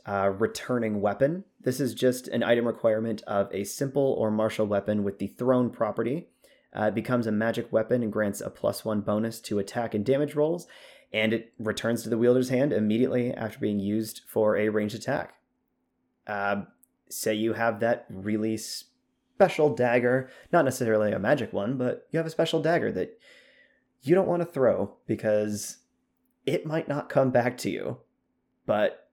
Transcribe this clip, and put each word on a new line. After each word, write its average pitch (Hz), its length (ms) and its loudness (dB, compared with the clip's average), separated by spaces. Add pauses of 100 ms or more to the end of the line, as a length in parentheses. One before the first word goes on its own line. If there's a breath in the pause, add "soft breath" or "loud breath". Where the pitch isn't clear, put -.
uh, 98 240 2
Returning 107 680 -2
Weapon. 135 440 0 (160)
This 127 200 -2
is 120 140 -2
just 127 340 0
an 117 140 -2
item 117 240 4
requirement 110 600 0
of 101 260 0
a 101 120 -4
simple 135 540 0
or 110 120 2
martial 107 360 0
weapon 101 380 0
with 101 140 -4
the 101 80 -4
Thrown 123 440 2
property. 117 580 -4 (500 soft breath)
Uh, 107 100 2
it 95 60 0
becomes 117 320 0
a 110 60 0
magic 113 400 0
weapon 110 300 2
and 107 100 -2
grants 104 300 -2
a - 80 -6
plus - 340 -4
one 107 160 0
bonus 107 400 -2
to 104 180 -4
attack 113 360 -4
and 104 100 0
damage 143 300 2
rolls, 156 320 0 (440 loud breath)
and 110 220 2
it 113 260 -4
returns 113 440 -2
to - 80 -8
the 117 80 0
wielder's 127 320 4
hand 131 200 2
immediately 110 640 2
after - 260 -8
being 104 220 -2
used 107 460 -4
for 107 320 2
a 107 100 2
ranged 107 260 -2
attack. - 400 -6 (920)
Uh, 101 360 -2 (460)
say - 240 -4
you 110 220 0
have 113 260 0
that 117 300 0
really 107 480 -2
special - 1160 0
dagger, 123 540 2 (240 loud breath)
not 165 140 4
necessarily 110 460 2
a - 60 -2
magic 113 320 0
one, 107 280 -4
but 123 320 -4
you 156 80 -2
have 165 80 -2
a 160 40 -8
special 165 300 0
dagger 147 320 0
that - 260 -6 (840 soft breath)
you 147 120 4
don't 190 140 4
want 175 140 0
to 165 40 -2
throw 107 500 2 (100)
because 107 720 0 (680)
it 156 220 0
might 156 220 -2
not 143 200 -4
come 135 220 4
back 123 280 2
to - 120 -4
you. 67 280 -6 (680)
But 104 460 0